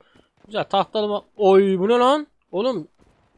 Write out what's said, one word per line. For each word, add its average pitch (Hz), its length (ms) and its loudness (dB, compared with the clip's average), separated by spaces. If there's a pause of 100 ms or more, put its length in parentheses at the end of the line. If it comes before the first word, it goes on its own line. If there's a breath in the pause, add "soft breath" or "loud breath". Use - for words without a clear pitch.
(460 soft breath)
Güzel, 202 180 -6
tahtalı 208 440 -4
ma-, 202 160 -6 (140)
oy, 196 420 4
bu 190 100 -2
ne 233 40 2
lan? 269 340 0 (240)
Oğlum. 202 360 -6 (500)